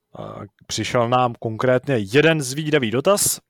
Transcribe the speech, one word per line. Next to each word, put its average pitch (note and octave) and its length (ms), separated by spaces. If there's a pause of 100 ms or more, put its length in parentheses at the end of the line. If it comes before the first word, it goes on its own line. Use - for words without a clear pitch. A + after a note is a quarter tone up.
(180)
A G#2+ 220 (260)
přišel A#2 420
nám B2+ 320
konkrétně B2+ 580
jeden D3 420
zvídavý C#3 500
dotaz F#3 600